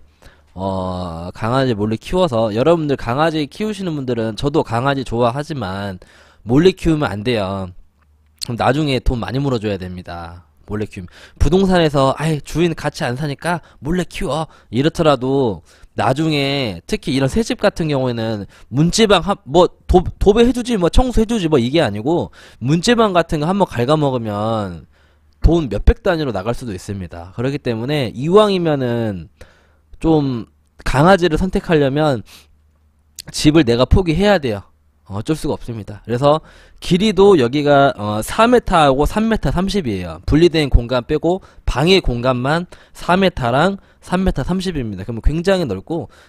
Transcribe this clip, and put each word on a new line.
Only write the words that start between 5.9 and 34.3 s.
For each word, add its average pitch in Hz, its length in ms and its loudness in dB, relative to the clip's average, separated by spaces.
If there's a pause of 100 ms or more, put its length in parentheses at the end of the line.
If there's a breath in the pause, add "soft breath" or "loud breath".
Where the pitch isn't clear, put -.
몰래 151 300 4
키우면 151 400 0
안 104 120 -6
돼요. 98 460 -2 (760)
그럼 120 140 -6
나중에 135 420 0
돈 127 200 -2
많이 107 180 -6
물어줘야 113 400 -2
됩니다. 87 680 -12 (200)
몰래 104 200 -6
키우면. 92 220 -12 (320 loud breath)
부동산에서 156 760 2
"아이, 151 220 -2
주인 160 340 -2
같이 151 300 -6
안 127 140 -4
사니까 156 420 -6 (200 soft breath)
몰래 170 280 -2
키워." 135 400 -6 (220 soft breath)
이렇더라도 135 920 0 (320 soft breath)
나중에, 139 920 -2
특히 208 260 -4
이런 135 140 0
새집 226 320 -2
같은 180 300 0
경우에는 117 560 -4 (240 soft breath)
문지방 175 520 4
한, 185 220 -2
뭐, 165 240 4 (200)
도-, 180 160 4 (160)
도배해주지, 233 580 4
뭐, 175 100 2
청소해주지, 220 600 2
뭐, 151 100 4
이게 127 220 0
아니고 113 500 -2 (280 loud breath)
문지방 196 520 2
같은 165 300 0
거 147 40 -2
한번 190 220 0
갉아먹으면 113 1200 -2 (560)
돈 160 260 4
몇백 107 320 0
단위로 156 300 0
나갈 104 240 -4
수도 120 180 -10
있습니다. 90 600 -12
그렇기 135 240 -4
때문에 123 560 -4
이왕이면은 139 1120 0 (720 soft breath)
좀 143 460 0 (380)
강아지를 165 540 4
선택하려면 151 840 0 (1080 loud breath)
집을 151 320 4
내가 117 220 2
포기해야 190 540 2